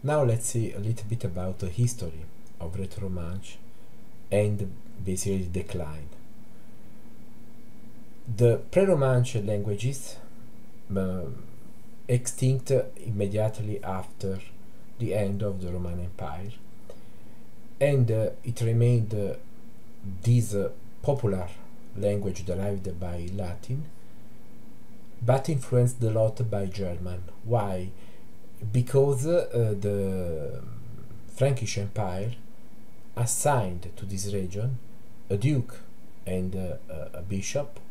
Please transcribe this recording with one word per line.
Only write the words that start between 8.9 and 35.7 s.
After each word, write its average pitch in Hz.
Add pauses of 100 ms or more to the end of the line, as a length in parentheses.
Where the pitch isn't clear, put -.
languages, 104 (800)
um, 92 (600)
extinct 127 (280)
immediately 104
after 95 (580)
the 107
end 101
of 98
the 87
Roman 90
Empire, 90 (1300)
and, 135
uh, 110 (160)
it 120
remained, 117
uh, 101 (880)
this, 113
uh, 98 (320)
popular 98 (480)
language 98
derived 92
by 87
Latin, 95 (1400)
but 131
influenced 123
a 110
lot 110
by 101
German. 90 (200)
Why? 101 (800)
Because, 135
uh, 120
the 92 (720)
Frankish 127
Empire 98 (840)
assigned 107
to -
this 98
region 101 (520)
a 98
duke 127 (500)